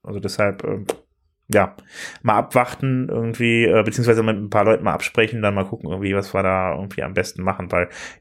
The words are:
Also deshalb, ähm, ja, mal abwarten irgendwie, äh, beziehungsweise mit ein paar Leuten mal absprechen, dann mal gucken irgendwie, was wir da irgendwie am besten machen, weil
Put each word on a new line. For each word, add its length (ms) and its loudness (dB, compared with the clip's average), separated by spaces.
Also 160 -8
deshalb, 460 -2
ähm, 220 -6
ja, 280 2
mal 120 4
abwarten 720 0
irgendwie, 560 0
äh, 180 4
beziehungsweise 400 2
mit 140 2
ein 140 -6
paar 160 4
Leuten 180 4
mal 80 0
absprechen, 500 0
dann 140 2
mal 80 0
gucken 260 -10
irgendwie, 240 -2
was 200 -4
wir 100 0
da 320 0
irgendwie 280 -8
am 100 -6
besten 280 -4
machen, 300 -4
weil 160 0